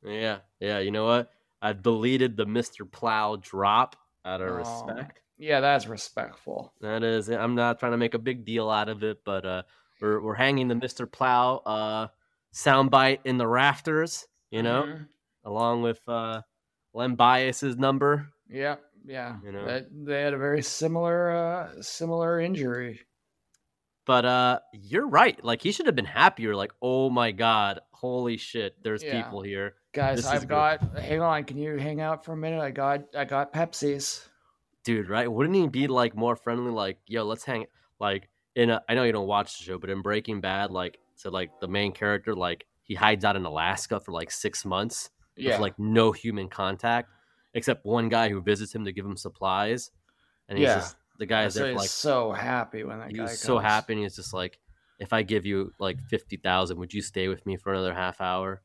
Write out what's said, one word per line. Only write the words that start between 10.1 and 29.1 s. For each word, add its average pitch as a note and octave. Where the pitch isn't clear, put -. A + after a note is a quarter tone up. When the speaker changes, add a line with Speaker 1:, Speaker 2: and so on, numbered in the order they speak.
Speaker 1:
we're G#2+
hanging C3
the A#2+
Mister A#2+
Plow, B2+
uh, G#2+
soundbite C3+
in B2+
the A#2+
rafters, C#3+
you A2+
know, A#2+
Speaker 2:
Mm-hmm. D3+
Speaker 1:
along A#2
with, A#2
uh, A2+
Len B2
Bias's B2+
number. C#3+
Speaker 2:
Yeah, C#3+
yeah. A#2+
Speaker 1:
You G2+
know? G2+
Speaker 2:
They, B2+
they C#3+
had C#3+
a C#3
very C#3+
similar, E3+
uh, E3+
similar E3
injury. B2
Speaker 1:
But, B2
uh, B2+
you're A2+
right. G3
Like, A#2
he G3
should E4
have F#3
been A#2
happier. A#2
Like, G2
"Oh C3
my A#2+
God, G#2
holy B2
shit, A2
there's G#2+
Speaker 2:
Yeah. C3+